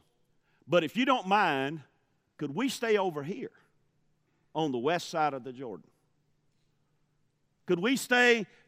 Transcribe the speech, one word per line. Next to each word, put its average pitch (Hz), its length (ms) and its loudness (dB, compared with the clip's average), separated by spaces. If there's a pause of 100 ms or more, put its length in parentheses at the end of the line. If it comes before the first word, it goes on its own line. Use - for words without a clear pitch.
(680)
But 170 160 2
if 151 140 -6
you 254 80 0
don't 247 240 0
mind, 156 540 2 (540)
could 143 160 -6
we 240 160 -2
stay 220 280 0
over 175 260 -2
here 208 300 -10 (1040)
on 151 180 0
the 123 60 -2
west 160 320 -2
side 151 240 0
of 123 100 -10
the 131 80 -12
Jordan? 120 340 -12 (1800)
Could 180 120 2
we 233 180 2
stay, 240 500 4 (220)